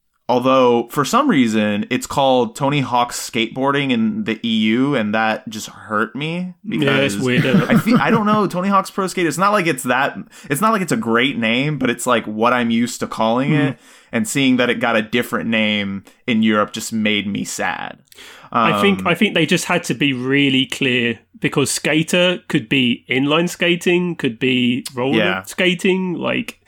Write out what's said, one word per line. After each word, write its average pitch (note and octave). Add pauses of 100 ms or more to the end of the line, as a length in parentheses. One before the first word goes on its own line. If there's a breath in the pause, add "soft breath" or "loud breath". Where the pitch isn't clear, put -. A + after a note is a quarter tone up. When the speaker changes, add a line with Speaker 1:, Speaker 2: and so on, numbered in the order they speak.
(300)
Speaker 1:
although, B2
for D3
some B3+
reason, G#2+
it's -
called B2+
Tony C#3+
Hawk's B2
Skateboarding C3+
in A2
the G#2+
E A2+
U, C3
and G#2+
that A2
just A2
hurt A2
me E3+ (100)
Speaker 2:
Yeah, C#3
it's C#3
Speaker 1:
because G#2
Speaker 2:
weird. B2
Speaker 1:
I G3
feel, A3+
I D3
don't A3
know, G#3+
Tony F3+
Hawk's F#3+
Pro F#3+
Skater, F3
it's C#3+
not G3+
like G3+
it's D#3
that, B2+ (320 loud breath)
it's D3
not A3
like G#3
it's E3
a B2+
great A#2
name, C3
but B2+
it's, A#2+
like, A#2+
what A2
I'm A#2+
used A#2
to A2+
calling A#2+
it, C#3+
Speaker 2:
Mm. - (340 loud breath)
Speaker 1:
and A2
seeing C3
that B2
it A2+
got A#2
a A2
different A2
name G#2 (220 soft breath)
in A2+
Europe G#2+
just A2
made G#2+
me G2+
sad. - (500 loud breath)
Speaker 2:
I A3
think, G3
Speaker 1:
Um, F#3
Speaker 2:
I F3
think G3+
they E3
just F3
had F3
to C#3+
be C#3
really C3
clear, B2 (180)
because C#3
skater F3
could B2+
be C3
inline C#3+
skating, F3
could A#2+
be B2+ (100)
roller B2+
Speaker 1:
Yeah. F#2+
Speaker 2:
skating, F#3
like, B2+